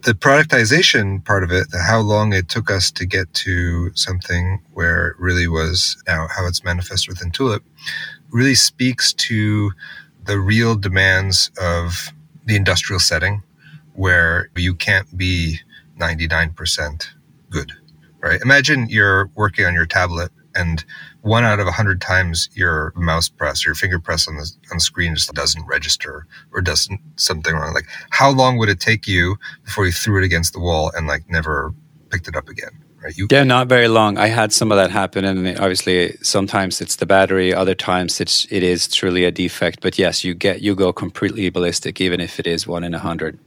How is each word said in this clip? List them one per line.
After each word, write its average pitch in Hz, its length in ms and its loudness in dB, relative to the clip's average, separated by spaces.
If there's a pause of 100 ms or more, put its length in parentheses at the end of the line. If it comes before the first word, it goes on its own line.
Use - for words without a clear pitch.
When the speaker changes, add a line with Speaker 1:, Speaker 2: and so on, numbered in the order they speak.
Speaker 1:
The 117 120 0
productization 127 1080 4
part 101 180 2
of 87 80 -2
it, 90 220 0
the, 87 80 -4
how 110 180 2
long 107 340 2
it 92 160 0
took 110 220 -2
us 95 220 0
to 90 140 -6
get 92 280 -4
to 87 600 -2
something 90 680 -2 (120)
where 85 340 0
it - 100 -10
really 87 300 0
was 82 480 -2 (100)
now 80 220 -2
how 92 180 -4
it's 87 160 -4
manifest 90 460 -4
within 90 240 -8
Tulip, 123 320 -2 (640)
really 131 240 4
speaks - 600 2
to 107 580 0 (520)
the 101 140 0
real 113 380 2
demands 95 760 2 (100)
of 85 520 -2 (320)
the 107 100 2
industrial 95 460 2
setting 92 420 0 (520)
where 87 640 2
you 90 200 0
can't 95 400 -2
be 90 420 0 (380)
ninety-nine 82 560 -2
percent 78 580 -6 (400)
good, 69 220 -8 (480)
right? 82 220 0
Imagine 135 460 4
you're 101 460 4
working 101 300 0
on 87 100 2
your 85 120 0
tablet 87 440 -2 (240)
and 82 300 -2 (360)
one 113 240 2
out 104 140 2
of 101 80 0
a 87 60 -2
hundred 95 280 0
times 90 540 0
your 80 400 -2
mouse 85 340 0
press, - 380 -4
your 78 80 0
finger 92 240 -2
press 85 300 -4
on 80 80 -10
the, 76 140 -10 (200)
on 87 60 -8
the 85 40 -2
screen 85 340 -2
just 76 200 -4
doesn't 76 320 -4
register 71 580 -6 (280)
or - 80 -4
doesn't 85 400 -2 (160)
something 80 380 -2
wrong. 76 200 -4
Like, - 140 -4 (220)
how 139 200 4
long 131 280 4
would 110 100 2
it 95 100 2
take 110 300 0
you 92 280 0 (280)
before - 220 -2
you 87 60 2
threw 98 300 0
it - 20 2
against 85 280 0
the - 80 -10
wall 82 340 0
and, 80 140 -4
like, 73 200 -4
never 78 460 -4 (360)
picked 90 180 -8
it 82 80 -8
up 76 120 -8
again? - 220 -14 (320)
Right? 78 140 -12
You 98 140 -4
Speaker 2:
Yeah, 139 120 6
not 127 240 4
very 123 220 6
long. 107 300 4
I 104 100 4
had 110 240 0
some 110 180 2
of 104 80 4
that 92 120 4
happen, 98 340 -2
and 92 340 -2
obviously 90 640 0
sometimes 98 580 -2
it's - 160 -6
the 90 100 -4
battery, 95 460 4
other 92 220 2
times 90 460 -2
it's, - 300 0
it 98 120 0
is 90 240 2
truly 90 380 0
a 87 80 2
defect. 87 500 -2
But - 160 -2
yes, 87 260 2
you 90 80 -4
get, 90 300 -2
you 101 140 2
go 92 160 2
completely 95 580 -4
ballistic, 87 500 -2
even 87 200 0
if 87 180 -8
it 82 80 -4
is 85 220 -2
one 85 160 -4
in 87 100 -6
a 82 60 -6
hundred. 82 460 -6